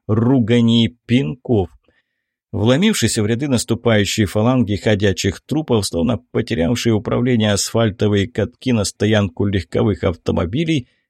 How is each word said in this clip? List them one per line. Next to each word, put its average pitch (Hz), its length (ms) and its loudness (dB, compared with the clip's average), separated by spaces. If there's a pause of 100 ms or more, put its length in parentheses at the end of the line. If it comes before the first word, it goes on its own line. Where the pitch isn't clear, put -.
ругани 117 800 2
и - 120 -4 (100)
пинков. 139 640 0 (840)
Вломившись 123 640 0
в 104 80 0
ряды 117 220 -2
наступающей 110 760 0
фаланги 107 520 0
ходячих 98 680 0
трупов, 135 420 -2
словно 85 340 -2 (100)
потерявшие 117 640 0
управление 117 580 0
асфальтовые 104 760 0
катки - 440 -4
на 107 120 2
стоянку 104 600 0
легковых 101 600 -2
автомобилей, 98 840 -2 (220)